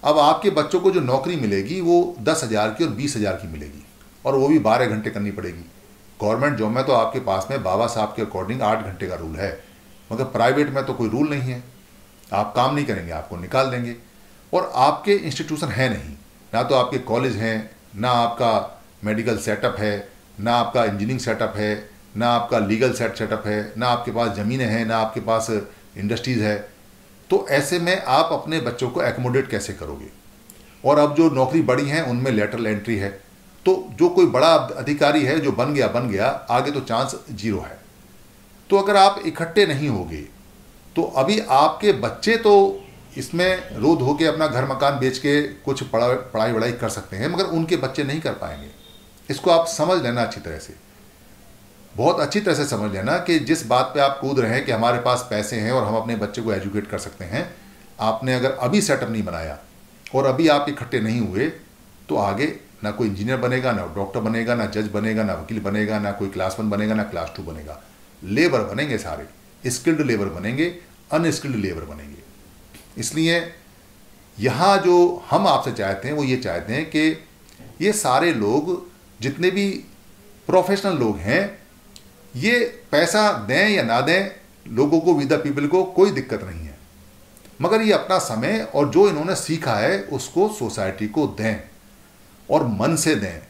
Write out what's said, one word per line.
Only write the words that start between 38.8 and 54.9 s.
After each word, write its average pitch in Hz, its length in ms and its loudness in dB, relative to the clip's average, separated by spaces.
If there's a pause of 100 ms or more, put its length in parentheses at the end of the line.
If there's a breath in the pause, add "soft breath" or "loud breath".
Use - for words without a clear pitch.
आप 196 300 8
इकट्ठे 165 400 2
नहीं 147 220 -2
होगे, 82 320 -4 (760)
तो 160 60 0
अभी 170 380 2
आपके 165 520 4
बच्चे 151 440 0
तो 202 480 6 (320)
इसमें 180 600 -2
रो 151 200 4
धो 131 180 0
के 165 100 0
अपना 156 220 2
घर 127 180 0
मकान 139 340 0
बेच 127 200 0
के 147 240 2
कुछ - 400 -6
पढ़ा-, 120 320 2
पढ़ाई 117 380 -2
वढ़ाई 113 200 0
कर 117 160 -4
सकते 95 280 -10
हैं, 120 120 -4
मगर 180 160 0
उनके 165 320 -2
बच्चे 131 280 -4
नहीं 143 160 -4
कर 143 120 -4
पाएंगे। 73 360 -10 (600)
इसको - 200 0
आप 165 160 6
समझ 185 360 0
लेना 120 200 -2
अच्छी - 180 -6
तरह 78 180 -10
से, - 160 -16 (1200)
बहुत 160 240 2
अच्छी 151 200 0
तरह 190 140 2
से 143 100 0
समझ 104 280 -2
लेना 110 260 -2
कि 175 200 2
जिस 139 280 0
बात 131 280 2
पे 147 60 2
आप 139 200 2
कूद 135 200 0
रहे 113 100 2
हैं 139 160 0
कि 135 60 -2
हमारे 117 280 2